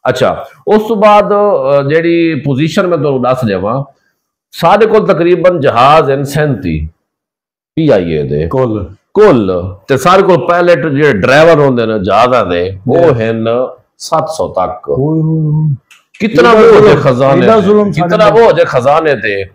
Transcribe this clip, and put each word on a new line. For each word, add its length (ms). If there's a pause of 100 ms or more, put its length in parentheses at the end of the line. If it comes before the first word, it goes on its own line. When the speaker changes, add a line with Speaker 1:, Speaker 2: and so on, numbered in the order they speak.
Speaker 1:
ਅੱਛਾ, 380 (220)
ਉਸ 140
ਤੋਂ 140
ਬਾਅਦ, 360
ਅ, 560
ਜਿਹੜੀ 460
ਪੋਜੀਸ਼ਨ 520
ਮੈਂ 120
ਤੁਹਾਨੂੰ 240
ਦੱਸ 220
ਦੇਵਾਂ, 400 (680)
ਸਾਡੇ 340
ਕੋਲ 200
ਤਕਰੀਬਨ 540
ਜਹਾਜ਼ 500
ਹਨ 120
ਸੈਂਤੀ 680 (880)
ਪੀ 120
ਆਈ 240
ਏ 100
ਦੇ। 240
Speaker 2:
ਕੁੱਲ? 480 (200)
Speaker 1:
ਕੁੱਲ। 600 (120)
ਤੇ 80
ਸਾਡੇ 260
ਕੋਲ 260
ਪਾਇਲਟ 380
ਜਿਹੜੇ 260
ਡਰਾਈਵਰ 480
ਹੁੰਦੇ 260
ਨੇ 120
ਜਹਾਜ਼ਾਂ 480
ਦੇ, 320 (100)
ਉਹ 260
Speaker 2:
ਜੀ। 100
Speaker 1:
ਹਨ 220 (520)
ਸੱਤ 300
ਸੌ 200
ਤੱਕ। 400
Speaker 2:
ਓਏ 340
ਹੋਏ 180
ਹੋਏ। 340 (460)
Speaker 1:
ਕਿਤਨਾ 300
Speaker 2:
ਇਹਦਾ 120
Speaker 1:
ਬੋਝ 120
ਹੈ 60
Speaker 2:
ਜ਼ੁਲਮ, 200
Speaker 1:
ਖਜ਼ਾਨੇ 420
Speaker 2:
ਇਹਦਾ 140
Speaker 1:
ਤੇ, 60
Speaker 2:
ਜ਼ੁਲਮ 300
ਸਾਡੇ 100
Speaker 1:
ਕਿਤਨਾ 140
Speaker 2:
ਨਾਲ। 140
Speaker 1:
ਬੋਝ 300
ਹੈ 40
ਖਜ਼ਾਨੇ 500
ਤੇ। 300 (100)